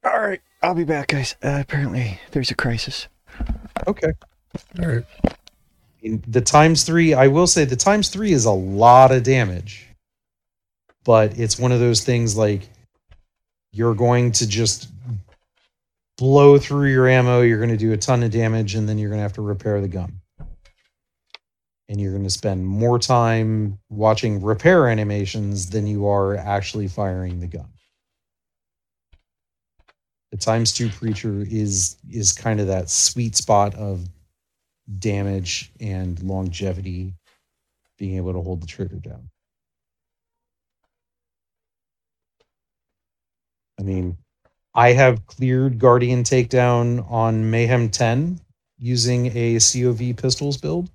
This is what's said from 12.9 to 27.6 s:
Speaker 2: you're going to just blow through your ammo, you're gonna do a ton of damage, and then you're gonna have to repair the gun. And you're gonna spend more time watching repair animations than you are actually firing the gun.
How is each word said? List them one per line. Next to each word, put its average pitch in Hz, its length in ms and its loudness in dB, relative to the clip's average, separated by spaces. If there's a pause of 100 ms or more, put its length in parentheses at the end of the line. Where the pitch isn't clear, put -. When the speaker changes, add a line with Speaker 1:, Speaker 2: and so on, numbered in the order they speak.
Speaker 2:
you're 113 220 0
going 123 380 2
to 110 140 -2
just 107 420 -4 (1300)
blow 143 420 8
through 143 320 0
your 127 180 4
ammo, 123 320 4
you're 117 180 4
gonna 117 180 0
do 110 160 0
a 107 40 0
ton 120 260 0
of 113 80 0
damage, 110 460 0
and 107 120 -2
then 107 100 -2
you're 104 120 -4
gonna 104 120 -4
have 98 100 -4
to 107 100 -10
repair 101 380 -2
the 98 80 -4
gun. 92 320 -8 (1700)
And 101 120 -6
you're 101 120 -4
gonna 98 180 -4
spend 95 340 -4
more 110 360 0
time 110 760 0 (120)
watching 107 520 0
repair 123 480 4
animations 101 840 -4
than 104 180 -4
you 101 180 -2
are 101 300 0
actually 101 500 -4
firing 92 540 -6
the 90 80 -8
gun. 85 240 -14 (2500)